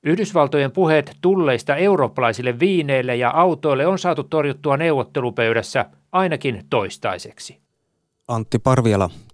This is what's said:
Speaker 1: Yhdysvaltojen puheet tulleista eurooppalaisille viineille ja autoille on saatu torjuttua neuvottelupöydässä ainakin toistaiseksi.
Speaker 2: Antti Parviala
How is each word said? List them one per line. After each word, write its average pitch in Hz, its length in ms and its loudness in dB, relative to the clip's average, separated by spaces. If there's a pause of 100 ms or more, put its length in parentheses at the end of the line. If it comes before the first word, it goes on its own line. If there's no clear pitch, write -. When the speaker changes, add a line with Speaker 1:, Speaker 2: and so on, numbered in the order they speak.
Speaker 1:
Yhdysvaltojen 147 680 0
puheet 160 480 0
tulleista 151 560 0
eurooppalaisille 127 840 0
viineille 139 580 0
ja 120 140 2
autoille 151 560 2
on 190 120 0
saatu 151 260 -2
torjuttua 143 520 -2
neuvottelupöydässä 123 1080 0 (280)
ainakin 156 580 -2
toistaiseksi. - 880 -6 (720)
Speaker 2:
Antti 113 300 -2
Parviala 110 520 2 (240)